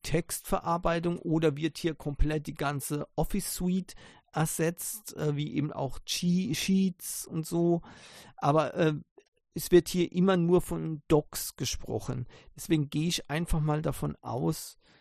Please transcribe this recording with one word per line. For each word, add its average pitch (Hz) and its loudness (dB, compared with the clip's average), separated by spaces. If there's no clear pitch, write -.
Textverarbeitung 170 -2
oder 160 2
wird 151 -2
hier 160 -2
komplett 151 0
die 151 -8
ganze 143 -4
Office - -2
Suite 180 -2
ersetzt, - -2
äh, 151 0
wie 151 -4
eben 147 0
auch - -6
G-, 175 0
Sheets - 0
und 160 -6
so. 170 2
Aber, 147 2
äh, 156 4
es - -8
wird 170 8
hier 175 0
immer 185 4
nur 170 6
von 160 -4
Docs - 0
gesprochen. - -6
Deswegen 147 0
gehe 151 -2
ich - -4
einfach 165 0
mal 151 2
davon 147 -4
aus, 139 -4